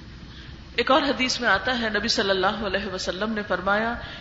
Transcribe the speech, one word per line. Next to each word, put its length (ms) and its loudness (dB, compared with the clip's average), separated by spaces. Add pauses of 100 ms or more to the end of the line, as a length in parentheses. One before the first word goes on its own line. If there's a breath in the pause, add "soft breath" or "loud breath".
(760 loud breath)
ایک 140 2
اور 120 8
حدیث 380 0
میں 80 2
آتا 320 2
ہے، 80 0
نبی 200 0
صلی 220 2
اللہ 160 4
علیہ 480 -2
وسلم 380 -2
نے 160 -2
فرمایا، 460 0 (260 loud breath)